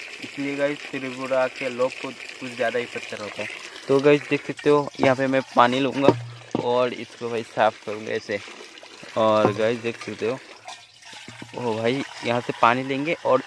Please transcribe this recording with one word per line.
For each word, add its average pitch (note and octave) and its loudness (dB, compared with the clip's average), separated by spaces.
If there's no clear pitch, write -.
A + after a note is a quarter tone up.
इसलिए C#3 -6
guys C#3+ -2
त्रिपुरा C3 -2
के C3 -6
लोग B2+ 0
को - -8
कुछ B2 -12
ज़्यादा A#2+ 0
ही A#2+ -4
पत्थर A2+ -10
होता G2+ -10
है। G#2+ -6
तो C3+ 6
guys D3 6
देख C#3+ 0
सकते - -2
हो D3 4
यहाँ C3+ 6
पे C3+ 0
मैं C3+ 2
पानी B2 6
लूँगा C3 4
और B2 2
इसको A#2 -10
भाई A#2 -4
साफ़ A2 2
करूँगा A2 -8
ऐसे। A2 -4
और G#2+ 6
guys A2 2
देख A2+ -6
सकते G#2+ -6
हो, C3 -2
ओ A#2 -2
भाई B2 0
यहाँ A#2+ 0
से B2+ -6
पानी B2 6
लेंगे C#3 -2
और C3 4